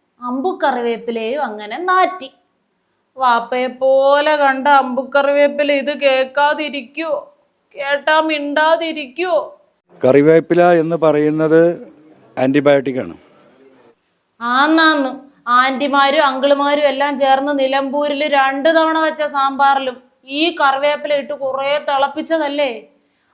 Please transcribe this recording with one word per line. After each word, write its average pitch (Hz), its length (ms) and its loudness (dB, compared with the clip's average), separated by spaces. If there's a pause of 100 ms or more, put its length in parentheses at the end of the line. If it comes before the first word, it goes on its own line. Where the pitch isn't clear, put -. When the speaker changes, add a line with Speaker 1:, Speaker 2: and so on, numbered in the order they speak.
(220)
Speaker 1:
അമ്പുക്കറിവേപ്പിലയും 247 1200 -4
അങ്ങനെ 214 340 -10
നാറ്റി. 370 560 -2 (840)
വാപ്പയെ 247 500 -2
പോലെ 269 680 2
കണ്ട 269 320 0
അമ്പുക്കറിവേപ്പില 285 1040 2
ഇത് 285 280 -2
കേൾക്കാതിരിക്കുവോ? 285 1300 -2 (420)
കേട്ടാ 285 440 0
മിണ്ടാതിരിക്കുവോ? 311 1400 -2 (440)
Speaker 2:
കറിവേപ്പില 156 580 4
എന്ന് 170 320 2
പറയുന്നത് 156 680 2 (760)
ആന്റിബയോട്ടിക് 135 640 2
ആണ്. 85 140 -8 (1300)
Speaker 1:
ആന്നാന്ന്. 285 840 2 (220)
ആന്റിമാരും 277 760 2
അങ്കിളുമാരും 285 560 0
എല്ലാം 277 380 0
ചേർന്ന് 277 400 2
നിലമ്പൂരിൽ 277 680 -2
രണ്ട് 277 480 0
തവണ 320 240 2
വെച്ച 311 220 -2
സാമ്പാറിലും 269 760 0 (300)
ഈ 285 140 -4 (180)
കറിവേപ്പില 294 640 0
ഇട്ട് 285 220 -8
കുറേ 269 280 -4 (160)
തിളപ്പിച്ചതല്ലേ? 285 840 -2 (640)